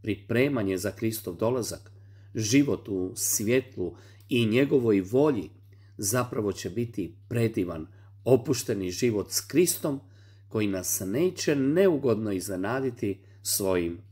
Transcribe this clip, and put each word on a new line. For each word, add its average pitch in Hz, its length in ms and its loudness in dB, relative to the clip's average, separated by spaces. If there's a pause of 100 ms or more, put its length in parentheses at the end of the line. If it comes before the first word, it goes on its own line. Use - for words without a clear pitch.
pripremanje 110 760 0
za 95 140 -2
Kristov 101 440 -6
dolazak, 110 560 -4 (440)
život 117 540 2
u 92 260 -2
svjetlu 113 800 -2 (360)
i 120 160 2
njegovoj 117 560 4
volji, 117 480 0 (480)
zapravo 110 540 -2
će - 180 -6
biti 101 460 -6 (140)
predivan, 98 580 -2 (360)
opušteni 120 680 2
život 104 400 0
s - 100 -2
Kristom, 151 580 0 (500)
koji 110 180 0
nas 92 380 -4
neće 151 500 0
neugodno 135 760 2
iznenaditi 101 880 -4 (220)
svojim 90 560 0 (140)